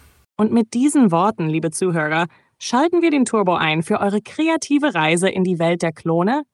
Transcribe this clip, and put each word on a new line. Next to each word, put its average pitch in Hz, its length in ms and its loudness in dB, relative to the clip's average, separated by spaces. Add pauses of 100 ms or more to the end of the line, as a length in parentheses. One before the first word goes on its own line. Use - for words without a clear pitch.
(380)
Und 214 140 0
mit 226 220 0
diesen 262 380 4
Worten, 175 380 0
liebe 160 200 -2
Zuhörer, 165 560 -2 (320)
schalten 330 460 0
wir 330 80 2
den 269 140 2
Turbo 196 280 0
ein 160 300 -2
für - 160 -2
eure 202 220 -2
kreative 294 720 -2
Reise 165 340 2
in 190 140 -2
die 180 160 -2
Welt 170 240 0
der 165 80 -2
Klone, 175 520 -2 (100)